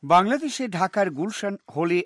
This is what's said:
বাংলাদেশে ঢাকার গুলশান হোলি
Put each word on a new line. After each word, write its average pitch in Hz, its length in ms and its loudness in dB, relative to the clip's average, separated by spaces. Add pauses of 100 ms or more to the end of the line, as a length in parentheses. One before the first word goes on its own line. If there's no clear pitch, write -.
বাংলাদেশে 233 640 2
ঢাকার 190 400 0
গুলশান 196 460 -6 (160)
হোলি 170 340 0